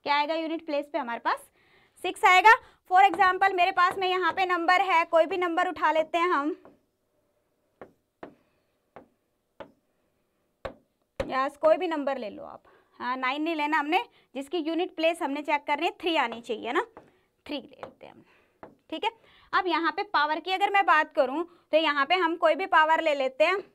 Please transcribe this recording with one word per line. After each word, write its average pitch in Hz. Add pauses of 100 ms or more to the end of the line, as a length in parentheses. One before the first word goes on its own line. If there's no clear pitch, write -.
क्या 294
आएगा 294
यूनिट 320
प्लेस 294
पे? 330
हमारे 233
पास 403 (540)
सिक्स 370
आएगा। 370 (380)
For 370
example, 370
मेरे 359
पास 370
में 381
यहाँ 359
पे 381
नंबर 359
है, 359
कोई 330
भी 370
नंबर 349
उठा 339
लेते 311
हैं 339
हम। 311 (4000)
यस, 262
कोई 320
भी 370
नंबर 277
ले 220
लो 196
आप। - (360)
हाँ, 247
नाइन 262
नहीं 330
लेना 302
हमने, 311 (320)
जिसकी 277
यूनिट 330
प्लेस 330
हमने 294
चेक 294
करनी 294
है, 392 (100)
थ्री 330
आनी 233
चाहिए 214
ना, 330 (640)
थ्री 294
ले -
लेते -
हैं -
हम। - (680)
ठीक 320
है, 440 (420)
अब 381
यहाँ 339
पे 392
पावर 311
की 339
अगर 403
मैं 392
बात 311
करूँ 285 (280)
तो 311
यहाँ 294
पे 320
हम 339
कोई 320
भी 381
पावर 320
ले 320
लेते 277
हैं। 370 (180)